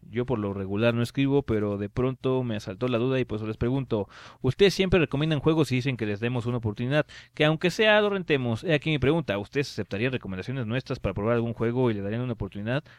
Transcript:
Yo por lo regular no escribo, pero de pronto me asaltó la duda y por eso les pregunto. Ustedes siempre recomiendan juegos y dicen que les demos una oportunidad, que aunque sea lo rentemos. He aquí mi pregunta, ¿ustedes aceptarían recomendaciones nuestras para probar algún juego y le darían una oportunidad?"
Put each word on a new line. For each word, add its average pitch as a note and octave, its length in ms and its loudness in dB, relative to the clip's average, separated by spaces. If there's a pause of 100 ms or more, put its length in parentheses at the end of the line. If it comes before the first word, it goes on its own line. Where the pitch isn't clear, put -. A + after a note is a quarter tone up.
Yo A#2 160 -4
por B2+ 140 -2
lo G2+ 140 -2
regular G2+ 400 0
no A#2 80 0
escribo, C#3 420 0
pero G#2 340 0
de G2+ 100 -4
pronto C3 560 -2
me A#2 140 -2
asaltó G#2 320 -4
la B2 80 0
duda C3 220 2
y A#2+ 60 0
por G#2+ 120 -6
eso G#2+ 100 -6
les A2 100 -4
pregunto. A#2+ 520 -2 (320)
Ustedes F3+ 320 4
siempre F#3+ 260 2
recomiendan D3+ 400 0
juegos D#3 320 2
y B2+ 40 0
dicen B2+ 200 0
que A2+ 100 -4
les G#2 140 -2
demos A#2+ 260 -2
una A#2+ 120 -2
oportunidad, A#2+ 480 0 (280)
que D3+ 120 2
aunque D#3 260 2
sea G#3+ 300 4
lo G#3 80 2
rentemos. C#3 560 0
He E3 80 2
aquí D3+ 160 0
mi D3+ 100 0
pregunta, C3 380 2
¿ustedes C3+ 340 -4
aceptarían G#2+ 400 -2
recomendaciones A#2 560 -6
nuestras B2+ 320 -4
para G2 140 -4
probar G#2+ 220 0
algún A#2 180 0
juego A#2+ 360 2
y A2 40 0
le G2+ 80 -4
darían G#2+ 200 -4
una B2 120 -4
oportunidad?" G#2 500 -6 (160)